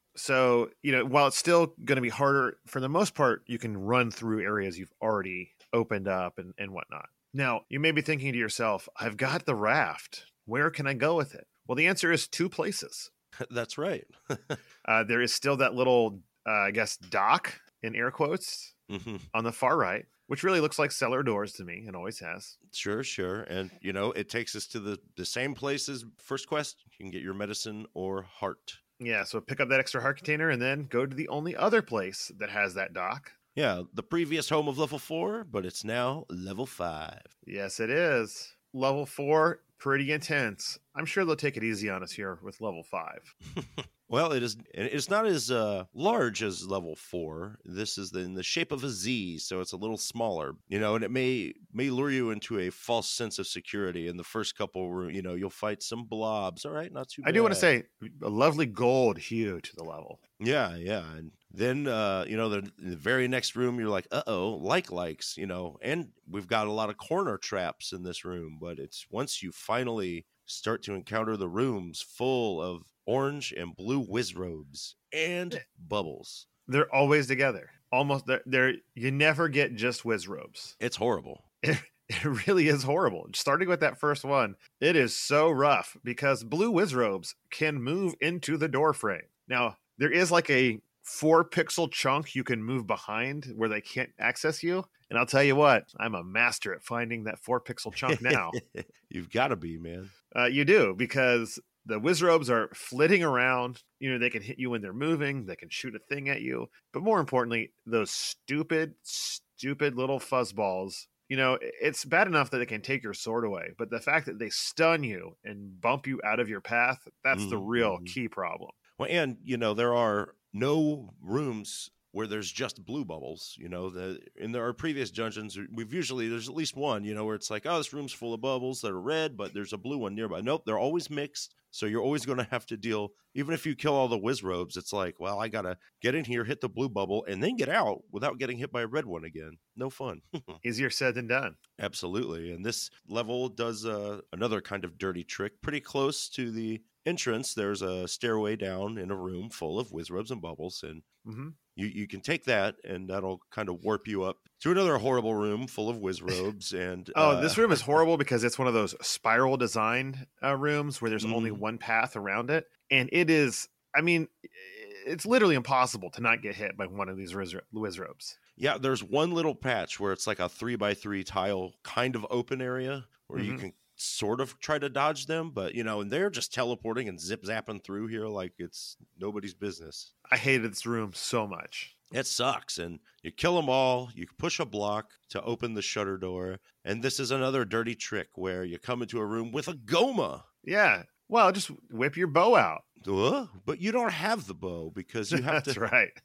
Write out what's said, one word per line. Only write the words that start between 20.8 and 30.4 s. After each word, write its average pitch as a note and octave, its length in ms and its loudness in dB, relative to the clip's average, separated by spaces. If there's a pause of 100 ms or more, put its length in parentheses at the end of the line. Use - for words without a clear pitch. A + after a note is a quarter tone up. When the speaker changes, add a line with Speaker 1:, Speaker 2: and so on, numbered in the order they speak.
Speaker 1:
cellar C3 320 0
doors G#2 300 0
to G2 120 -14
me F2 220 -12
and F#2+ 80 -12
always F2+ 240 -8
has. F2 380 -10 (140)
Speaker 2:
Sure, G#2+ 320 -4
sure. G2 400 -4
And, F#2 280 -6 (100)
you F#2+ 120 -4
know, G2+ 180 0
it G#2 180 -4
takes A2+ 260 -4
us G#2+ 120 -8
to - 120 -8
the, G2+ 200 -6 (160)
the F2+ 100 -8
same C3 300 -2
place C#3 340 -4
as B2 160 -10 (120)
first - 300 -8
quest. - 380 -4
You - 200 -20
can F#2+ 60 -10
get F2+ 100 -8
your F#2+ 120 -6
medicine G#2 600 -8
or F#2+ 300 -6
heart. - 540 -8 (220)
Speaker 1:
Yeah, A2+ 240 0
so A2 180 -6
pick - 180 -8
up B2+ 100 2
that C3+ 100 4
extra B2+ 220 0
heart C#3 160 0
container D3+ 320 0